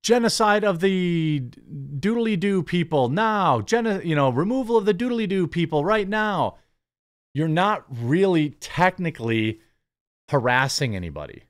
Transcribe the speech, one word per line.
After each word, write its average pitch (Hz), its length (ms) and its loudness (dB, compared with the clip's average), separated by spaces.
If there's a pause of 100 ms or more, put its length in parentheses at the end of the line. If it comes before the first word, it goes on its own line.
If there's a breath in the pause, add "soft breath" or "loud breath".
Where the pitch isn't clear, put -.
genocide 214 600 2
of 196 160 0
the 170 600 0 (580)
doodly-doo 202 640 0
people 160 460 0
now, 180 520 2
geno-, 220 380 0
you 160 160 -2
know, 139 140 4
removal 220 480 0
of 202 80 2
the 214 80 2
doodly-doo 196 540 -2
people 160 360 0
right 202 240 0
now," 196 500 -2 (760 soft breath)
you're 151 140 -2
not 175 420 0
really 151 640 2
technically 117 1080 -2 (680 soft breath)
harassing 127 680 0
anybody. 76 540 -10